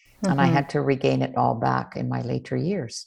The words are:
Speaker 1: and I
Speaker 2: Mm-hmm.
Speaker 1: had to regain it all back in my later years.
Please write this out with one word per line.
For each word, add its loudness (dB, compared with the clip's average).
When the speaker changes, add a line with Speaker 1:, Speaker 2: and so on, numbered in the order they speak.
Speaker 1:
and 2
I 6
Speaker 2:
Mm-hmm. 6
Speaker 1:
had 2
to 0
regain 2
it -4
all 2
back -2
in -4
my -4
later -4
years. -4